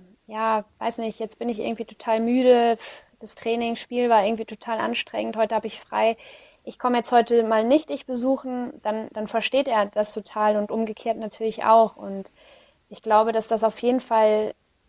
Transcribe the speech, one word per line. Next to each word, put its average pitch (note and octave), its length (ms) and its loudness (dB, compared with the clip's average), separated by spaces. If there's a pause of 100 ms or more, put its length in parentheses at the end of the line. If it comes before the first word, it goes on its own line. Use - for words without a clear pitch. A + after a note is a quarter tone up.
(260)
ja, A3 380 -2 (140)
weiß A3+ 200 -6
nicht, A3+ 200 -6
jetzt A3 200 -10
bin A#3 100 -6
ich A3 120 -6
irgendwie A3+ 240 -6
total A3+ 360 -4
müde, A#3+ 560 4
pf, - 260 -18 (180)
das - 160 -12
Trainingsspiel A#3+ 760 -4
war G#3+ 140 6
irgendwie A3 200 -2
total A3 360 -8
anstrengend, A3+ 560 -4
heute A3 180 0
hab G#3+ 100 -2
ich G#3+ 160 -10
frei, A3 360 0 (480)
ich - 140 -16
komm B3 160 0
jetzt A#3 180 -2
heute A#3 320 6
mal A3 200 2
nicht C#4+ 260 2
dich C#4+ 160 -8
besuchen“, B3+ 680 -4 (100)
dann, A3 300 -4
dann G#3+ 160 -6
versteht C4 400 0
er G#3+ 180 2
das G#3 280 -2
total G#3+ 420 0
und G#3 140 -2
umgekehrt A3+ 480 -4
natürlich A3 460 -6
auch. A3 320 6
Und G3 360 -10 (560)
ich - 140 -20
glaube, A3 300 4
dass A3 160 -2
das A3 160 0
auf G#3+ 160 0
jeden B3 200 2
Fall G#3+ 540 2 (340)